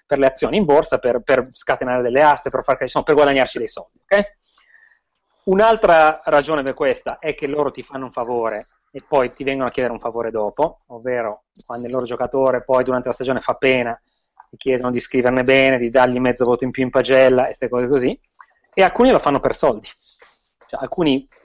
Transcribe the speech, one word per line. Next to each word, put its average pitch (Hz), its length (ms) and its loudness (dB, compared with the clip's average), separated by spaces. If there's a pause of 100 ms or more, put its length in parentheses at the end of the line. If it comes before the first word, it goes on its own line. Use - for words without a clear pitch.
per 139 140 -2
le 135 80 4
azioni 131 300 -2
in 208 80 0
borsa, 147 340 2
per, 120 220 -2
per 127 300 0
scatenare 127 520 -4
delle 123 180 2
aste, 143 300 2
per 123 120 -4
far 131 120 0
crescere, 131 240 -4
insomma, - 60 -4
per 151 100 2
guadagnarci 139 420 2
dei 117 100 -6
soldi, - 360 -18
ok? 202 340 0 (1080)
Un'altra 190 800 4
ragione 147 360 0
per 131 140 -6
questa 127 420 -4
è 156 160 -6
che 151 140 -8
loro 143 240 -4
ti 131 100 -14
fanno 135 240 -12
un 120 60 -14
favore 113 560 -6 (240)
e 135 160 -18
poi 127 260 0
ti - 100 -14
vengono 135 260 -4
a - 20 -8
chiedere 123 220 -4
un 110 60 -12
favore 113 300 -8
dopo, 107 580 -4
ovvero 117 580 -8 (200)
quando 120 220 -12
il 123 60 -8
loro 127 120 -4
giocatore 123 580 -2
poi 131 200 0
durante 127 240 -4
la 123 80 -2
stagione 127 240 -4
fa 123 160 -4
pena, 123 440 -2 (500)
ti - 80 -20
chiedono 123 340 -2
di 120 80 -4
scriverne 127 440 0
bene, 135 360 4
di 120 100 -2
dargli 123 300 2
mezzo 127 260 0
voto 120 200 0
in 123 60 -4
più 135 120 -4
in 123 80 -2
pagella 131 560 4
e - 80 -10
ste 127 120 -6
cose 123 200 -2
così, 139 320 -2 (520)
e 190 120 2
alcuni 233 260 4
lo 202 80 6
fanno 139 220 0
per - 160 -2
soldi. 113 320 -2 (800)
Cioè, - 140 -12
alcuni 139 460 -2 (180)